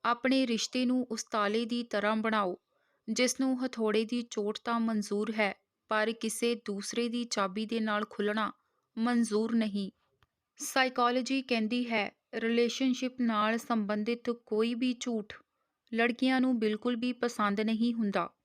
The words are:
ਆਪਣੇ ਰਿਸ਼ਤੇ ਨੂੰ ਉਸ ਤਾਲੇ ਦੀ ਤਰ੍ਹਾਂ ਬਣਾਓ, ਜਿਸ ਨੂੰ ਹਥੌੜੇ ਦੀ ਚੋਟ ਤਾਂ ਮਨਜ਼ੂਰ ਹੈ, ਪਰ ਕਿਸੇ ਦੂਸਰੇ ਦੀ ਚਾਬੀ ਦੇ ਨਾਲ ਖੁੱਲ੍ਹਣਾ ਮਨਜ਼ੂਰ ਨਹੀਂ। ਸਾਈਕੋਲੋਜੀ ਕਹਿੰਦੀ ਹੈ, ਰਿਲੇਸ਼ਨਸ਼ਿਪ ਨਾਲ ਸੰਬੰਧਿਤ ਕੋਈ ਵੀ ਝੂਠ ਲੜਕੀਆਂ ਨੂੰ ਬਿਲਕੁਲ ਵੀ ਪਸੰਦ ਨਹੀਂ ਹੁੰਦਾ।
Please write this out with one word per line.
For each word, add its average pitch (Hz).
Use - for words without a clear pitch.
ਆਪਣੇ 254
ਰਿਸ਼ਤੇ 233
ਨੂੰ 247
ਉਸ 220
ਤਾਲੇ 214
ਦੀ 240
ਤਰ੍ਹਾਂ 214
ਬਣਾਓ, 214
ਜਿਸ 240
ਨੂੰ 262
ਹਥੌੜੇ 220
ਦੀ 240
ਚੋਟ 214
ਤਾਂ 233
ਮਨਜ਼ੂਰ 214
ਹੈ, 208
ਪਰ 214
ਕਿਸੇ 233
ਦੂਸਰੇ 226
ਦੀ 240
ਚਾਬੀ 208
ਦੇ 226
ਨਾਲ 214
ਖੁੱਲ੍ਹਣਾ 208
ਮਨਜ਼ੂਰ 226
ਨਹੀਂ। 202
ਸਾਈਕੋਲੋਜੀ 254
ਕਹਿੰਦੀ 240
ਹੈ, 214
ਰਿਲੇਸ਼ਨਸ਼ਿਪ 240
ਨਾਲ 220
ਸੰਬੰਧਿਤ 226
ਕੋਈ 233
ਵੀ 247
ਝੂਠ 226
ਲੜਕੀਆਂ 254
ਨੂੰ 254
ਬਿਲਕੁਲ 214
ਵੀ 247
ਪਸੰਦ 214
ਨਹੀਂ 226
ਹੁੰਦਾ। 196